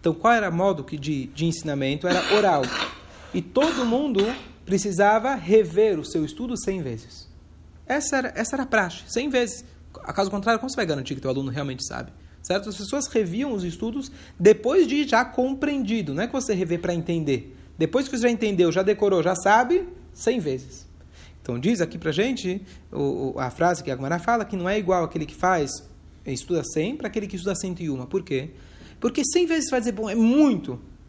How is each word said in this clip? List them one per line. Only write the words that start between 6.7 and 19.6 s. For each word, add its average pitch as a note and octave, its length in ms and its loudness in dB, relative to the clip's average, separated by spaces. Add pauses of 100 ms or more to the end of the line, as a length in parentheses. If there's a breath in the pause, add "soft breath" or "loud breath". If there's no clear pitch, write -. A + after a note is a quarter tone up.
vezes. A#2+ 480 -10 (580)
Essa C#4+ 320 -2
era, B3 180 -4
essa A#3 180 -4
era C4+ 80 -2
a B3+ 40 -4
praxe, G3 420 0
cem C4 200 -2
vezes. B3 360 -2 (500 loud breath)
Caso G3 160 0
contrário, G#3 300 0
como C4 100 -8
você C4+ 60 -8
vai A3 100 0
garantir C#3+ 280 -4
que C3 60 -10
teu C3+ 100 -2
aluno C3+ 200 -2
realmente C3+ 340 -6
sabe? - 280 -10 (300 soft breath)
Certo? G3+ 260 -2
As G3+ 80 -8
pessoas A#3+ 320 -4
reviam A3 440 -2
os G3 120 -4
estudos A3+ 480 -6 (260 loud breath)
depois A3+ 480 6
de C#4+ 200 0
já A#3 180 4
compreendido. B3+ 880 -2
Não D#3+ 80 -2
é A#3 40 -2
que A#3+ 60 -8
você E3+ 200 -2
revê F3 260 0
pra F3 160 -2
entender. D#3+ 640 -2 (200 loud breath)
Depois A#3+ 300 2
que C4+ 100 -6
você A3 60 0
já A#3+ 80 4
entendeu, G3+ 400 2
já F3+ 120 2
decorou, G3 400 4
já F3 120 2
sabe, B3 540 4 (240)